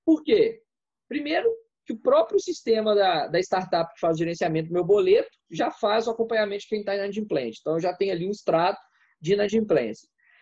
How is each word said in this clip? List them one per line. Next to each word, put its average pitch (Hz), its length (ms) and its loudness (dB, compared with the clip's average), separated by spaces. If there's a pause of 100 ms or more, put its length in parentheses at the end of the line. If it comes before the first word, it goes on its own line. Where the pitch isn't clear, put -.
Por 311 180 2
quê? - 380 2 (480)
Primeiro, 302 400 -2 (380)
que 240 80 -8
o 226 40 -10
próprio - 400 2
sistema 220 560 0
da, 180 340 2
da 170 120 0
startup 185 540 -2
que - 60 -20
faz 165 160 0
o - 20 -4
gerenciamento 165 500 -2
do 165 60 -6
meu 175 100 0
boleto 190 460 4 (200)
já 269 200 -4
faz 220 360 -2
o 240 40 -2
acompanhamento 220 520 -2
de - 60 -20
quem 214 160 -4
tá 202 100 -4
inadimplente. 196 640 -4
Então, 156 140 -4
eu 165 60 -2
já 180 140 -2
tenho 196 180 -2
ali 175 140 -4
um 196 40 -4
extrato 185 480 0 (420)
de 160 120 -2
inadimplência. 202 760 0 (340)